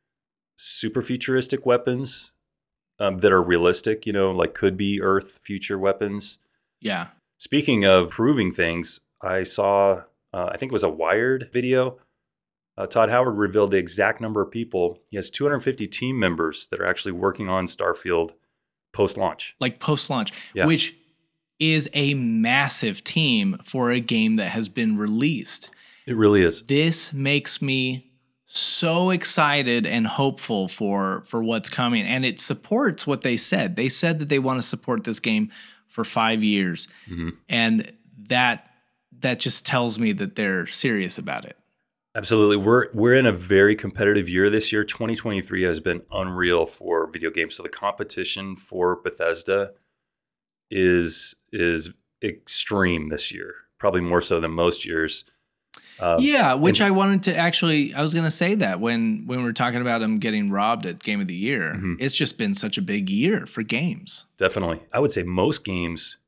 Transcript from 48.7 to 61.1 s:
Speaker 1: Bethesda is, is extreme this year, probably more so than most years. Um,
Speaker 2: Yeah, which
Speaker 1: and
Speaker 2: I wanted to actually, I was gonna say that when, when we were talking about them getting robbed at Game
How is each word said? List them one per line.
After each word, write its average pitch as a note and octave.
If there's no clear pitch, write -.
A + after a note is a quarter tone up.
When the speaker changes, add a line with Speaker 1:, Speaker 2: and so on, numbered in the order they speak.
Speaker 1:
Bethesda F2+
is, F2+
is E2+
extreme F2+
this -
year, F2+
probably F#2+
more F2
so E2+
than E2
most E2+
years. D#2
Um, E2+
Speaker 2:
Yeah, C4+
which E3
Speaker 1:
and G3+
Speaker 2:
I -
wanted G3
to F3+
actually, E3
I C#3
was D3+
gonna E3
say F3
that G2
when, A2+
when B2+
we B2
were A#2
talking B2
about A#2
them A2
getting G#2
robbed G#2
at F2
Game G#2